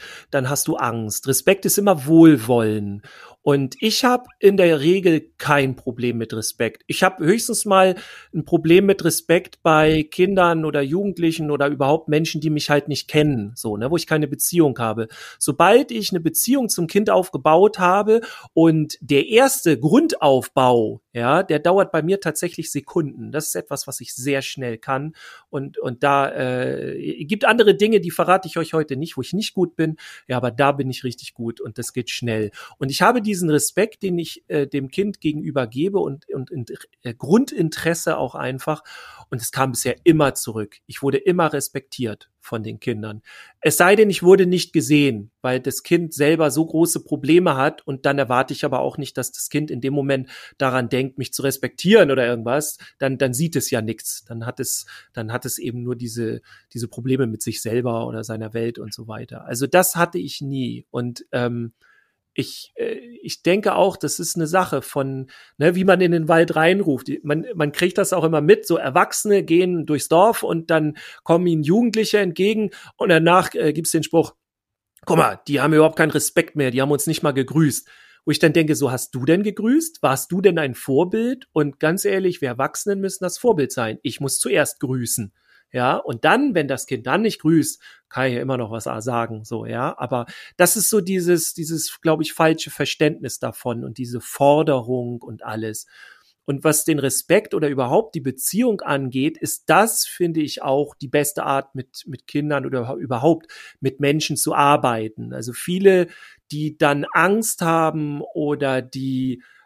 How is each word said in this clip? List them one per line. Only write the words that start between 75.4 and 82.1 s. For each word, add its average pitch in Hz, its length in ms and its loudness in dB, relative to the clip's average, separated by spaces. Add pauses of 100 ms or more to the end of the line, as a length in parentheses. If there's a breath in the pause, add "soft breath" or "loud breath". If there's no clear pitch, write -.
die 139 140 0
haben 156 120 2
überhaupt 156 240 4
keinen 156 140 2
Respekt - 440 -2
mehr, 135 160 0
die 127 100 0
haben 143 100 0
uns 143 160 0
nicht 160 160 -2
mal 147 100 0
gegrüßt.“ 135 540 0 (380 soft breath)
Wo 151 60 0
ich - 80 0
dann 156 140 4
denke, 156 220 2
so, 123 160 -2
hast - 240 -8
du 123 100 -4
denn 175 180 2
gegrüßt? 220 600 -2
Warst 135 280 0
du 185 100 -2
denn 175 180 4
ein 135 160 -4
Vorbild? 220 800 -2
Und 147 260 -2
ganz 165 260 0
ehrlich, 190 360 -2